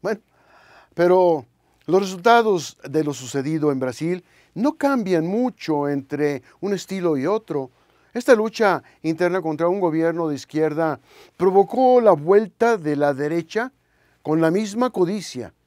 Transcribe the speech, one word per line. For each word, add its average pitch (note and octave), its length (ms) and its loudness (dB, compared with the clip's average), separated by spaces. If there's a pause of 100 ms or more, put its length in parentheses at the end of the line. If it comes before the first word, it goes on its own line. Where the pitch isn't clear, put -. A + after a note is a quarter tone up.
Bueno, - 220 -6 (720)
pero F3 500 2 (440)
los F3+ 140 4
resultados G3 840 2
de D3+ 180 -2
lo D3 120 -4
sucedido C#3+ 580 -4
en C3+ 80 -4
Brasil D#3 420 -6 (320)
no C#4 220 -2
cambian F#3+ 500 0
mucho F3 640 -2
entre C#3+ 540 -4 (180)
un G3+ 140 -4
estilo F3 420 -4
y C3 100 -4
otro. D#3+ 440 -6 (420)
Esta B3 220 4
lucha G#3+ 480 0 (200)
interna F3+ 380 -2
contra D#3+ 280 -2
un G3 120 -2
gobierno E3 480 0
de D3+ 60 -4
izquierda D#3 680 -4 (380)
provocó A3 640 4
la G#3+ 100 8
vuelta G3+ 640 2
de D3+ 180 -4
la C#3+ 200 2
derecha E3 580 -4 (480)
con D#3+ 220 0
la D#3+ 80 4
misma G#3+ 400 -2
codicia E3+ 640 -4 (120)